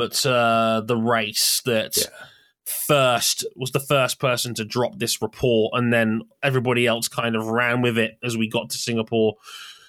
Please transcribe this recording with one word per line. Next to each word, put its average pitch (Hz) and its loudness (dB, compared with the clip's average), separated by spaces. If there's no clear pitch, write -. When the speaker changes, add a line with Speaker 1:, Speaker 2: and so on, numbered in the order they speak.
Speaker 1:
at, - -2
uh, 113 2
the 120 0
race 113 0
that 110 0
Speaker 2:
Yeah. - 0
Speaker 1:
first, - 2
was 127 -6
the 131 -16
first 135 0
person 123 -2
to 110 -6
drop 110 -2
this 117 -4
report, 113 0
and 120 2
then 113 2
everybody 123 2
else 113 0
kind 117 -4
of 110 -2
ran 120 2
with 117 2
it 110 0
as 117 -4
we 110 -2
got 113 -4
to - -8
Singapore. 113 0